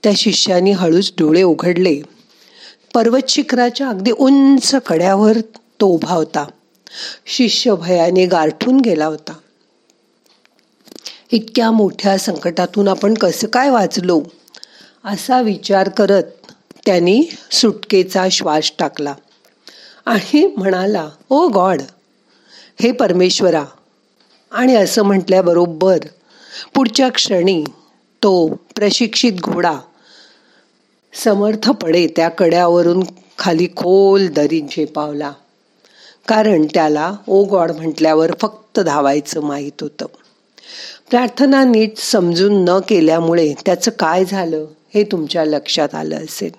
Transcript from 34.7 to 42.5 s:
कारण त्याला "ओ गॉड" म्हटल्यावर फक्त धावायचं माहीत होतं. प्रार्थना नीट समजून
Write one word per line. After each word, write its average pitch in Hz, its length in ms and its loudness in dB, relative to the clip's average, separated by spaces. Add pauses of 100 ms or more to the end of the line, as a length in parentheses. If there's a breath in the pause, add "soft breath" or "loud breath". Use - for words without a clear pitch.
कारण 214 460 2
त्याला 156 380 0 (160)
"ओ 196 160 4
गॉड" 180 260 0
म्हटल्यावर 160 600 0 (100)
फक्त - 400 -6
धावायचं 147 640 -2
माहीत 143 400 -10
होतं. - 240 -12 (1040 loud breath)
प्रार्थना 269 540 2
नीट 220 320 2
समजून 185 680 0